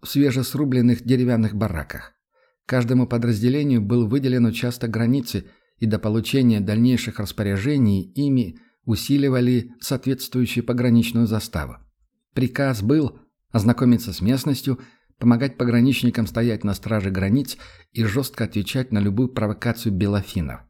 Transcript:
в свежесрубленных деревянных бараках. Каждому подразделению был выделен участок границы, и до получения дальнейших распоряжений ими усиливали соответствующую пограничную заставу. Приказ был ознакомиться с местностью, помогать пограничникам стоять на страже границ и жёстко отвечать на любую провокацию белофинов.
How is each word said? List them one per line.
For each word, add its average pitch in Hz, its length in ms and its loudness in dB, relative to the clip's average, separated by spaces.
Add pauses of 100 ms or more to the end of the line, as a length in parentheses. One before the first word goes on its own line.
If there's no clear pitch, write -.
в - 60 -16
свежесрубленных 127 1000 0
деревянных 117 500 2
бараках. 92 560 -6 (540)
Каждому 123 420 2
подразделению 120 760 0
был 117 240 2
выделен 127 400 2
участок 117 440 -2
границы, 117 560 -2 (320)
и - 80 -2
до 110 120 0
получения 110 640 2
дальнейших 113 600 0
распоряжений 101 840 0
ими 127 580 -2 (240)
усиливали 123 960 0
соответствующую 127 840 -2
пограничную 117 600 2
заставу. 95 520 -4 (560)
Приказ 127 500 -2
был 139 340 0 (320)
ознакомиться 117 640 2
с - 80 -10
местностью, 131 580 -2 (420)
помогать 120 380 2
пограничникам 120 680 2
стоять 113 380 -2
на 101 80 -2
страже 98 380 -4
границ 98 460 0 (360)
и 117 100 -2
жёстко 110 400 -4
отвечать 110 480 -4
на 107 80 0
любую 104 300 0
провокацию 107 640 -4
белофинов. 95 640 -2 (100)